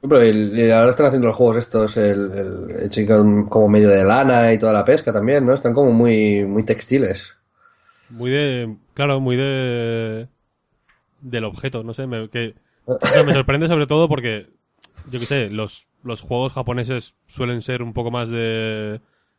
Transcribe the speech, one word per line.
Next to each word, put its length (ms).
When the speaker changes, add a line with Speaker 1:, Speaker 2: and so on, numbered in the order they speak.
Speaker 1:
Pero 200
el, 360
el, 140
ahora 180
están 180
haciendo 220
los 80
juegos 200
estos, 400
el, 340
el, 540
hecho 220
con, 420
como 180
medio 220
de 160
lana 480
y 60
toda 140
la 120
pesca 260
también, 340
¿no? 80
Están 200
como 180
muy, 540
muy 180
textiles. 720
Speaker 2:
Muy 220
de, 460
claro, 260
muy 160
de, 920
del 220
objeto, 400
no 100
sé, 140
me, 220
que, 260
o 160
sea, 220
me 100
sorprende 340
sobre 200
todo 200
porque, 420
yo 100
qué 60
sé, 240
los, 380
los 180
juegos 320
japoneses 640
suelen 340
ser 220
un 100
poco 180
más 180
de, 720